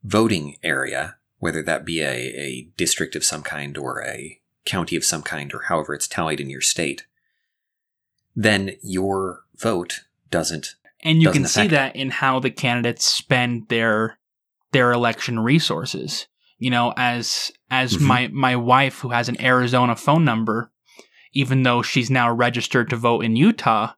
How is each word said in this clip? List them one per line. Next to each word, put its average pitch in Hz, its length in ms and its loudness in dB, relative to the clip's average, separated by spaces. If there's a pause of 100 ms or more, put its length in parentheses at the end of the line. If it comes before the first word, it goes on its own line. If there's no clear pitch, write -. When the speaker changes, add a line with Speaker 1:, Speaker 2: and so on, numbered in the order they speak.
Speaker 1:
voting 98 580 0
area, 69 520 -4 (220)
whether 80 240 -4
that 78 220 -2
be 82 160 -4
a, 69 140 -4
a 64 640 -10
district - 400 -2
of 73 80 -4
some 76 180 -4
kind 71 340 -10
or 67 260 -8
a - 380 -12 (240)
county 87 320 -2
of 76 80 -2
some 78 180 -2
kind 71 320 -8
or - 140 -12
however 78 260 -2
it's - 140 -6
tallied 78 320 -4
in 67 100 -8
your 67 100 -12
state, - 460 -2 (1300)
then 101 380 0 (100)
your 95 640 -4 (120)
vote 95 440 -4 (300)
doesn't, 82 440 -4 (280)
Speaker 2:
And 160 200 4
you 156 60 6
Speaker 1:
doesn't 139 140 2
Speaker 2:
can - 60 -2
see 208 140 0
Speaker 1:
affect 196 100 2
Speaker 2:
that 135 240 0
in 131 140 -4
how 131 300 0
the 127 100 -2
candidates 120 560 -2
spend 120 640 0
their, 113 500 0 (540)
their 123 200 4
election 120 480 0
resources. - 880 0 (320)
You 127 120 -2
know, 120 260 2
as, 120 560 -2 (180)
as 127 240 0
Speaker 1:
Mm-hmm. 113 120 2
Speaker 2:
my, 123 260 2
my 131 240 2
wife, 127 440 2
who 123 100 -6
has 120 180 0
an 120 120 -6
Arizona 123 540 4
phone 156 300 4
number, 113 480 0 (600)
even 131 300 2
though 120 180 4
she's 123 280 0
now 123 220 4
registered 120 580 2
to 120 60 0
vote 117 280 2
in 113 120 2
Utah 117 600 4